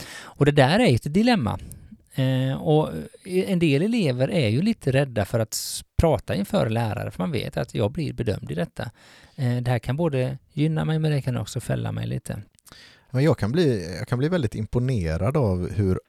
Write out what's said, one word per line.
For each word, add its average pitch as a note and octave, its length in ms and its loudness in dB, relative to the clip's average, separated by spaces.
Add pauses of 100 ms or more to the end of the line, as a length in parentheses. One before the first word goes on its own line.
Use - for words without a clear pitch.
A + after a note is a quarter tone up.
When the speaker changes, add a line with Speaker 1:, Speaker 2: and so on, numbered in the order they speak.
(200)
Speaker 1:
Och - 240 -2
det D3 80 4
där D#3+ 280 6
är F3+ 140 6
ett C#3+ 200 -2
dilemma. F#3 440 2 (560)
Eh, C3 480 0
och D3+ 280 2 (340)
en F#3+ 340 0
del D3+ 240 4
elever D#3+ 480 0
är D3+ 180 2
ju A#2+ 140 2
lite G#3 300 0
rädda B2+ 320 2
för - 160 -2
att A2 140 -2
s-, - 300 -6 (120)
prata - 380 2
inför F#3 360 0
lärare, G#2+ 400 -2
för - 120 -8
man F3+ 100 -4
vet G2+ 240 -4
att - 180 -6
jag A#2+ 180 0
blir C#3+ 200 -4
bedömd - 380 -4
i D3 40 -6
detta. D#3+ 360 -6 (460)
Eh, B2 200 0
det B2 140 -2
här A#2+ 80 2
kan - 180 -4
både C3+ 420 -2 (140)
gynna D#3 320 0
mig, D#3 140 0
men D#3 140 0
det C#3 100 0
kan B2+ 140 -2
också B2 240 -6
fälla A2+ 320 -4
mig A2+ 140 -6
lite. A#2+ 360 -6 (680)
Speaker 2:
Men C3 140 2
jag D#3+ 140 4
kan - 140 -2
bli, A2+ 460 0
jag - 100 -8
kan B2 100 0
bli C#3+ 100 0
väldigt E3+ 260 0
imponerad A2 840 0
av F#2 340 0
hur F#2 380 2